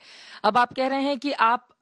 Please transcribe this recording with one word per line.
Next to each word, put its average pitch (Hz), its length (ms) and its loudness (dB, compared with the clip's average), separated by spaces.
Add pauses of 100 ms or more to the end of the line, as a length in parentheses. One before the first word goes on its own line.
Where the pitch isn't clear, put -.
(440)
अब 214 140 2
आप 247 160 2
कह 262 120 -2
रहे 269 160 -2
हैं 285 160 -2
कि 277 140 -4
आप 233 360 0 (140)